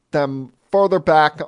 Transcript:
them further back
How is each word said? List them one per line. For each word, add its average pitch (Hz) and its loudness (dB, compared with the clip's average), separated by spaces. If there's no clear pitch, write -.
them 139 -6
further 190 0
back 156 2